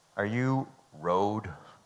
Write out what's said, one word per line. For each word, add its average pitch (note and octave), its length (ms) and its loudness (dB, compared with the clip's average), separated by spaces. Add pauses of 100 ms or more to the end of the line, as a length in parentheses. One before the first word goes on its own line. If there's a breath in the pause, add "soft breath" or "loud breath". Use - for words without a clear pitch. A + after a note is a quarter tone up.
(160)
Are G2+ 100 0
you B2+ 400 0 (320)
road? G2 500 0 (380 loud breath)